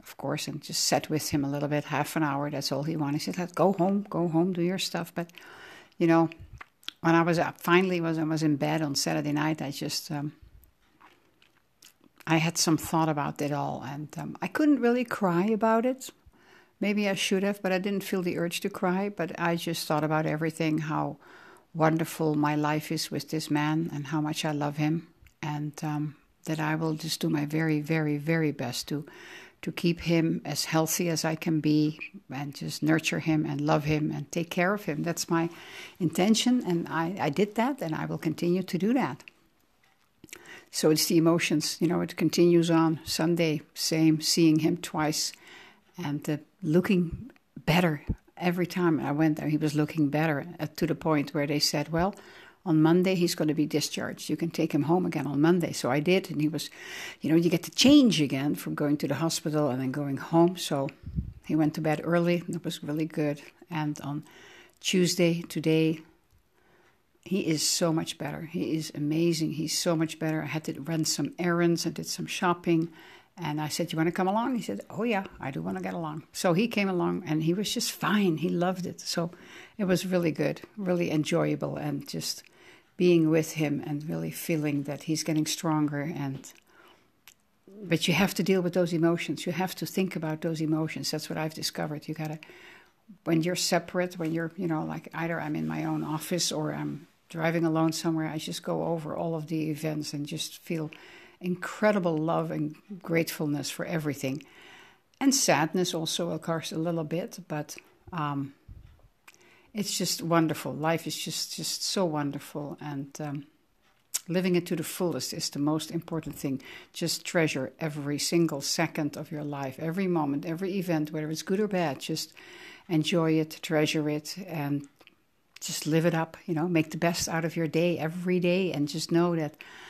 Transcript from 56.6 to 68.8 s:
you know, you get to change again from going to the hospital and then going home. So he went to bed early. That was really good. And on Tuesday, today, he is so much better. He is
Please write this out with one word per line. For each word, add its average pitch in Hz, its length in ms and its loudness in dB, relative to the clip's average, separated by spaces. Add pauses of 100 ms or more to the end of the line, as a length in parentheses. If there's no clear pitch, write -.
you 139 100 -2
know, 160 60 6
you 170 120 6
get 165 140 2
to - 80 -10
change 247 500 8
again 139 360 0
from 156 180 -6
going 147 220 2
to 147 100 -2
the 135 80 0
hospital 151 540 0
and 127 120 0
then 131 120 -2
going 139 240 -4
home. 170 400 6
So 143 320 -2 (580)
he - 80 0
went 151 200 4
to 165 60 -4
bed 156 220 0
early. 170 460 2
That 170 160 -6
was - 180 -6
really 156 240 -2
good. 147 340 -2 (300)
And 151 300 -4
on 143 240 -8 (560)
Tuesday, 170 640 4
today, 160 580 2 (1200)
he - 240 -2
is 156 160 0
so 170 300 2
much 165 260 -2
better. 151 280 -8
He 160 300 -2
is 156 200 -6